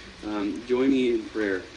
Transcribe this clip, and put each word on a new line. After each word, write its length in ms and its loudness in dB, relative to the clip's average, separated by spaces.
Um, 400 -4
join 260 4
me 220 4
in 100 0
prayer. 380 -2